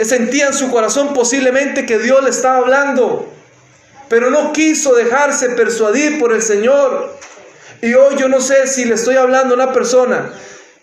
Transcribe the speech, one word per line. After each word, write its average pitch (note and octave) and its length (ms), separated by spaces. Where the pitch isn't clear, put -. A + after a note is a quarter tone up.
sentía B3 440
en C4+ 60
su C4 180
corazón B3 420
posiblemente C4 720
que A3+ 140
Dios C4 240
le C4 60
estaba B3+ 300
hablando, B3+ 760
pero A#3+ 220
no D4+ 240
quiso D4+ 420
dejarse B3+ 540
persuadir A#3 680
por A#3 120
el G#3+ 100
Señor. B3 760
Y A#3 140
hoy C#4 220
yo C4 120
no C4 100
sé C4+ 260
si B3+ 200
le A3+ 100
estoy B3+ 220
hablando B3+ 380
a - 20
una C4 160
persona B3 580